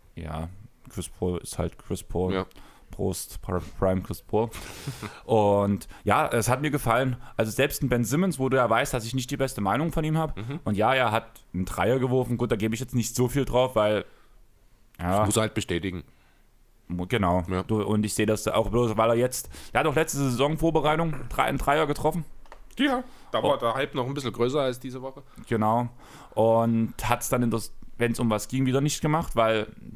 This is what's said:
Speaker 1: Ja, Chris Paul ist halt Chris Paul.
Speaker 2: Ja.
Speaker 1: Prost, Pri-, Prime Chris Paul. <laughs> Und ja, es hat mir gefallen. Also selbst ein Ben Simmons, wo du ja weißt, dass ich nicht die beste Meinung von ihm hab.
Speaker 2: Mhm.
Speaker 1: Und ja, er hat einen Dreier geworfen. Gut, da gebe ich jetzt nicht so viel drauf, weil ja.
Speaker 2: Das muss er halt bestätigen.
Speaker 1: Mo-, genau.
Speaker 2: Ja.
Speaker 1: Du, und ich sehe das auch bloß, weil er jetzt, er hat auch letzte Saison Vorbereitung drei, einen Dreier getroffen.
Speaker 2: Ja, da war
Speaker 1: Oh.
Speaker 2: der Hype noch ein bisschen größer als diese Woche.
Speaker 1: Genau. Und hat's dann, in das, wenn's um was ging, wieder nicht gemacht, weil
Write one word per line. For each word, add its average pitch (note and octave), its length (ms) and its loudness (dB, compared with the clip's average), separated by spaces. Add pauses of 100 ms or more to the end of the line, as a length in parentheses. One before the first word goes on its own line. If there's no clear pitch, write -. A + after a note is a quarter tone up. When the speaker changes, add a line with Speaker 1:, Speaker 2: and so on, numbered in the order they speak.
(160)
Speaker 1:
Ja, D#2+ 340 -8 (380)
Chris - 220 -8
Paul F2+ 300 -2
ist - 180 -12
halt E2 220 -4
Chris - 240 -8
Paul. F#2 320 -2
Speaker 2:
Ja. F#2+ 100 -2 (440)
Speaker 1:
Prost, - 520 -6
Pri-, F#2 180 -2 (180)
Prime F#2+ 240 2
Chris - 200 -8
Paul. A2+ 280 0 (380)
<laughs> - 380 -12
Und G2+ 640 2 (160)
ja, C3+ 240 4
es A2+ 180 0
hat C3 140 2
mir D3 100 0
gefallen. B2+ 460 0 (180)
Also A2 160 0
selbst D3 320 0
ein C3+ 60 2
Ben A#2+ 160 2
Simmons, D3 340 0
wo C3 80 0
du B2+ 80 2
ja B2 140 4
weißt, A#2+ 240 2
dass B2 120 -2
ich A2+ 80 -8
nicht C3 160 -4
die C3+ 60 -6
beste C3 240 -2
Meinung A#2 320 2
von D#3 140 0
ihm D#3 120 0
hab. D#3+ 200 -2
Speaker 2:
Mhm. B2+ 260 -8
Speaker 1:
Und G#2 140 -2
ja, A2 160 4
er B2+ 180 2
hat - 320 -4 (100)
einen F2+ 120 -2
Dreier A2 340 2
geworfen. B2 380 2
Gut, A#2 120 0
da A#2 60 2
gebe A2 180 0
ich A#2 60 -4
jetzt B2+ 160 -6
nicht A#2 180 0
so A#2+ 140 2
viel C3 160 0
drauf, B2+ 320 2
weil G#2+ 300 2 (920)
ja. F2 180 0
Speaker 2:
Das G#2+ 100 4
muss G#2 80 0
er A2 60 2
halt A2 120 -2
bestätigen. F2+ 500 -4 (840)
Speaker 1:
Mo-, F2+ 200 -6
genau. F#2 420 2
Speaker 2:
Ja. F#2 140 -2
Speaker 1:
Du, G#2+ 200 0
und G#2 220 0
ich G#2 80 -4
sehe A2 120 2
das G#2+ 220 0
auch G#2 220 2
bloß, A2+ 260 2
weil A2+ 140 2
er A#2+ 60 4
jetzt, B2 340 -2 (240)
er B2 80 2
hat D3+ 60 2
auch C#3 80 0
letzte D#3 240 0
Saison C#3 380 2
Vorbereitung D#3 560 2 (140)
drei, - 160 0
einen C3 140 0
Dreier D3+ 300 2
getroffen. D#3 360 0 (560)
Speaker 2:
Ja, C4 240 2 (300)
da A2+ 100 2
war C#3 120 4
Speaker 1:
Oh. B2 40 -2
Speaker 2:
der A#2 160 2
Hype C#3+ 200 -4
noch B2+ 120 -2
ein C3+ 60 -4
bisschen C3 180 -4
größer B2+ 300 0
als B2+ 180 -2
diese B2+ 220 -10
Woche. C3+ 220 -14 (260)
Speaker 1:
Genau. A#2 400 4 (440)
Und A2+ 600 4 (100)
hat's A#2 240 0
dann, B2 160 2
in A#2 80 2
das, A2+ 220 -4 (240)
wenn's A#2 220 0
um A#2+ 100 2
was G#2+ 180 0
ging, C3 200 0
wieder B2+ 120 4
nicht D3 220 0
gemacht, D#3+ 340 0
weil A2+ 320 4 (280)